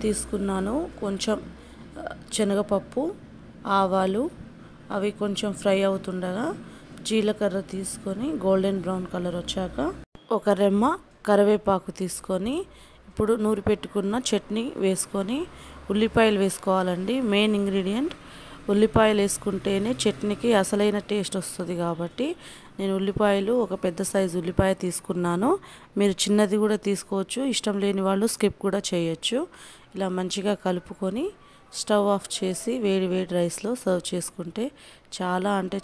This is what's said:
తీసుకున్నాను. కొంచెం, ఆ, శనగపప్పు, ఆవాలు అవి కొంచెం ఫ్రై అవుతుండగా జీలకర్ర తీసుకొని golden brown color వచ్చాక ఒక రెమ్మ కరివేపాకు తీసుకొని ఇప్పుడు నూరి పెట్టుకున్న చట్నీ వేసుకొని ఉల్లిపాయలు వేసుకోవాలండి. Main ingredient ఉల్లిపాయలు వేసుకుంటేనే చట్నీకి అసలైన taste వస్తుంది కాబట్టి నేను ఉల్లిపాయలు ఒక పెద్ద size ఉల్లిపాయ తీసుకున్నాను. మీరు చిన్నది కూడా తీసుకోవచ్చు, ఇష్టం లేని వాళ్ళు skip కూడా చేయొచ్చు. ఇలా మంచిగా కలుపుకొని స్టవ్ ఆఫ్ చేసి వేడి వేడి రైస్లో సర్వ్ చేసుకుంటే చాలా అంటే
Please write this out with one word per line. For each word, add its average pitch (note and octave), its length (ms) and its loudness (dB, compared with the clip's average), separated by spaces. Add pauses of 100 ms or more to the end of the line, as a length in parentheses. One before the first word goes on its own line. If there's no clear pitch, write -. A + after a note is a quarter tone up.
తీసుకున్నాను. G3+ 880 -2 (100)
కొంచెం, G3 420 -2 (560)
ఆ, - 160 -10 (180)
శనగపప్పు, G#3 800 0 (520)
ఆవాలు F#3+ 640 2 (600)
అవి G3+ 200 -2
కొంచెం G#3 420 -4
ఫ్రై G3 300 2
అవుతుండగా F#3+ 720 -2 (460)
జీలకర్ర G#3 580 2
తీసుకొని F#3+ 720 -6 (120)
golden F#3+ 360 2
brown F#3 260 -4
color F3 300 -4
వచ్చాక F#3+ 560 -4 (400)
ఒక G#3 160 0
రెమ్మ G3+ 500 4 (280)
కరివేపాకు G3+ 640 4
తీసుకొని F#3+ 760 -4 (420)
ఇప్పుడు G#3+ 240 0 (120)
నూరి G#3+ 160 2
పెట్టుకున్న G#3 600 0 (100)
చట్నీ A3 460 -2
వేసుకొని G3 680 0 (440)
ఉల్లిపాయలు A3 480 4
వేసుకోవాలండి. F#3+ 840 0
Main G#3+ 340 4
ingredient G3+ 600 0 (560)
ఉల్లిపాయలు G#3+ 500 6
వేసుకుంటేనే G3+ 720 0
చట్నీకి G#3+ 640 0
అసలైన G#3 440 4
taste G3+ 380 -2
వస్తుంది F3 400 -4
కాబట్టి E3+ 600 -2 (420)
నేను F#3+ 180 0
ఉల్లిపాయలు G3+ 560 2
ఒక G#3 220 0
పెద్ద F#3 280 -2
size F#3 360 0
ఉల్లిపాయ F#3 360 2
తీసుకున్నాను. F3+ 840 0 (400)
మీరు G3+ 140 4
చిన్నది G#3 440 4
కూడా G#3+ 200 2
తీసుకోవచ్చు, G3 680 -2
ఇష్టం A3 360 0
లేని G3 220 0
వాళ్ళు G3 260 2
skip - 320 2
కూడా G3 240 0 (120)
చేయొచ్చు. E3+ 540 -2 (460)
ఇలా F#3+ 140 -2
మంచిగా F#3 460 -2
కలుపుకొని F#3+ 760 -4 (440)
స్టవ్ G#3 340 2
ఆఫ్ G3 360 0
చేసి G#3 340 -2
వేడి F#3+ 280 2
వేడి F3+ 280 -2
రైస్లో F3 400 0
సర్వ్ F#3 400 -2
చేసుకుంటే F3+ 560 -6 (520)
చాలా F#3 280 0
అంటే G3 340 -2